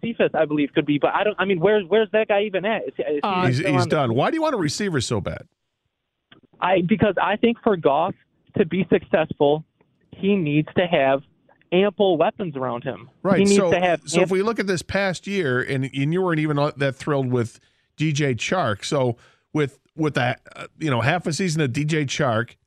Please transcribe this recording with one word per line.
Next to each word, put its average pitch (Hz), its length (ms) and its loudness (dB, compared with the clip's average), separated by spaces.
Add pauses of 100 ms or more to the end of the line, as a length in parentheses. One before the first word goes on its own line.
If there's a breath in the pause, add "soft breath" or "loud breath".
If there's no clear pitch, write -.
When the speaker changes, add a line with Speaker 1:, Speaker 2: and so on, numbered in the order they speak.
Speaker 1:
Cephas, 226 340 0
I 156 100 2
believe, 147 280 0
could 151 140 0
be. 147 120 2
But 151 160 0
I 185 100 0
don't. 208 140 0
I 185 80 0
mean, 190 120 0
where's, 202 300 2
where's 214 240 2
that 214 160 0
guy 202 140 2
even 190 220 -4
at? 214 200 -4
Is, 135 140 -10
is - 80 -6
he 147 180 -2
Speaker 2:
Uh, 180 220 0
Speaker 3:
He's, 123 120 0
Speaker 1:
still 151 140 -2
Speaker 3:
he's - 100 2
Speaker 1:
on 165 60 -2
the 170 80 -2
Speaker 3:
done. 127 180 0
Why 165 160 2
do 320 60 -2
you 320 60 -2
wanna 311 140 0
receiver 170 440 -2
so 104 200 -2
bad? - 280 -10 (1120)
Speaker 1:
I, 180 220 2
because 180 420 2
I 190 140 -2
think 233 260 0
for 208 140 2
Goff 156 380 0 (420)
to 147 80 2
be 175 260 -2
successful, 156 760 0 (440)
he 196 260 0
needs 151 320 0 (100)
to 180 80 2
have 139 340 2 (500)
ample 196 460 2
weapons 170 400 -2
around 127 260 -6
him. 117 280 -10 (120)
Speaker 3:
Right. 190 180 2
Speaker 1:
He 196 40 4
needs 202 120 4
Speaker 3:
So, 190 140 4
Speaker 1:
to 175 80 2
have 175 280 2
Speaker 3:
so 147 100 -4
if 175 60 4
Speaker 1:
amp- 180 80 0
Speaker 3:
we 190 120 0
look 214 160 -2
at 202 80 -4
this 185 140 -2
past 196 460 -4
year, 156 340 0
and, 135 240 -4
and 139 300 -2
you 185 80 0
weren't 165 180 0
even 151 160 0 (220)
that 139 180 -2
thrilled 139 340 -2
with 120 300 -2 (380)
D 156 120 0
J 139 240 0
Chark. 113 520 -2
So 127 320 -2 (340 soft breath)
with, 147 260 -2 (180)
with 151 180 -2
that, 123 260 -2 (160)
uh, - 100 -14 (120)
you 151 120 -4
know, 117 120 2
half 160 240 0
a 170 80 -2
season 165 260 0
of 127 140 0
D 143 100 -2
J 151 220 0
Chark 120 500 -2 (100)